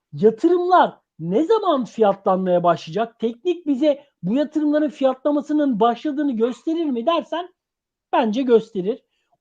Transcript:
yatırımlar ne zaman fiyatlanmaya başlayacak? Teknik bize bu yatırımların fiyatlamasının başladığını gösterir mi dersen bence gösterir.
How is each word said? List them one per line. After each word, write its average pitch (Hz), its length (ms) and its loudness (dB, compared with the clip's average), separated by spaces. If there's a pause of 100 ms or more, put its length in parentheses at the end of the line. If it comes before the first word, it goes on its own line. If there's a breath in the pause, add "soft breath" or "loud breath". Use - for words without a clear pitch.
(120)
yatırımlar 320 840 2 (200)
ne 180 260 0
zaman 359 400 0
fiyatlanmaya 190 800 0
başlayacak? 170 560 -2
Teknik 330 480 -4
bize 285 380 0 (180 loud breath)
bu 185 120 -2
yatırımların 302 540 0
fiyatlamasının 285 920 -2
başladığını 277 520 -2
gösterir 254 520 -4
mi 240 220 -4
dersen 330 420 -4 (640)
bence 247 300 0
gösterir. 220 600 0 (380)